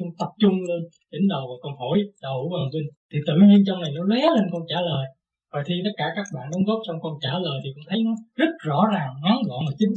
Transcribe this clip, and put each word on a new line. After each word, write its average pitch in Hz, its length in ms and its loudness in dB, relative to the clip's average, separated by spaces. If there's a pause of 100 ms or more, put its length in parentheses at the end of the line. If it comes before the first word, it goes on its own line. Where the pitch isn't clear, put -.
con 175 80 -6 (120)
tập - 100 -4 (100)
trung 190 140 6 (140)
lên 170 120 -2 (320)
đỉnh 151 200 2
đầu 135 160 -4
và 127 140 -10
con 139 180 -8
hỏi 143 160 0 (260)
Đạo 165 160 -4
Hữu 151 140 -4
Hoàng 135 200 -2
Vinh, 151 140 -4 (240)
thì 147 60 -4 (100)
tự 160 60 0 (140)
nhiên 202 200 10
trong 185 160 -2
này 147 140 -6
nó 170 40 -6 (100)
lóe 247 100 2 (140)
lên 196 180 2
con 170 180 -6
trả 165 80 -4 (120)
lời. 135 140 -2 (480)
Và 147 140 -4
khi 175 80 -2 (100)
tất 208 140 -4
cả 160 80 -2 (100)
các 202 80 -6 (100)
bạn 127 160 -10
đóng 190 160 0
góp 220 200 0
xong 165 180 -6
con 156 80 -6 (120)
trả 135 80 -2 (120)
lời 139 180 -4
thì 135 120 -8
con - 140 -20
thấy 226 180 0
nó 226 60 0 (280)
rất 330 100 4 (160)
rõ 147 120 2 (140)
ràng, 147 180 -2 (120)
ngắn 214 140 4 (100)
gọn 131 200 -6
và 139 120 -2
chính 202 180 2